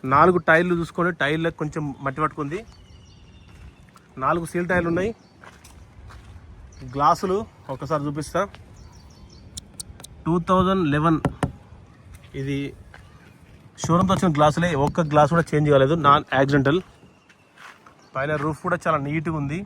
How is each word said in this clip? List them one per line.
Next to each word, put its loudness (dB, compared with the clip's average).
నాలుగు 6
టైర్లు 4
చూసుకోండి, -2
టైర్లకు -2
కొంచెం -6
మట్టి -6
పట్టుకుంది. -6
నాలుగు -2
సీల్ -4
టైర్లు 0
ఉన్నాయి. -2
గ్లాసులు 2
ఒకసారి -4
చూపిస్తా. -4
టూ 0
థౌజండ్ 2
లెవెన్ 2
ఇది -4
షోరూమ్తో 2
వచ్చిన 0
గ్లాసులే, 2
ఒక్క -2
గ్లాస్ 4
కూడా 2
చేంజ్ 2
కాలేదు, 4
నాన్ 4
యాక్సిడెంటల్. 2
పైన -2
రూఫ్ -4
కూడా 0
చాలా 2
నీట్‌గా -2
ఉంది. -4